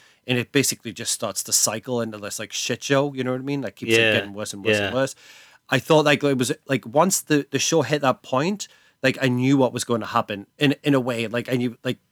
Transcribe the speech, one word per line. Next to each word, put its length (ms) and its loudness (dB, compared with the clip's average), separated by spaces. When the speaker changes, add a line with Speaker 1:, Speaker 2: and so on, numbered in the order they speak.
Speaker 1:
and 120 0
it 140 -4
basically 420 0
just 180 -8
starts 320 -6
to 100 -8
cycle 480 -2
into 160 -6
this, 220 -10
like, 120 -10
shit 320 -4
show, 300 2
you 100 -4
know 80 -2
what 100 -4
I 20 -10
mean? 180 -4
Like, 140 -8
keeps, 160 -2
like, 80 6
Speaker 2:
Yeah, 140 4
Speaker 1:
getting 200 -2
worse 200 -8
and 100 -14
worse 160 2
and 100 -2
Speaker 2:
yeah. 40 -8
Speaker 1:
worse. 220 -2
I 100 2
thought, 260 4
like, 180 2
it 140 2
was, 140 0
like, 180 -2
once 360 2
the, 280 0
the 100 -2
show 240 2
hit 180 0
that 200 0
point, 460 -2
like, 200 2
I 80 2
knew 280 2
what 160 4
was 100 -4
going 180 -2
to 60 -8
happen 380 -4
in, 240 4
in 100 2
a 60 4
way. 280 -4
Like, 220 -4
I 60 -2
knew, 280 -2
like, 140 -4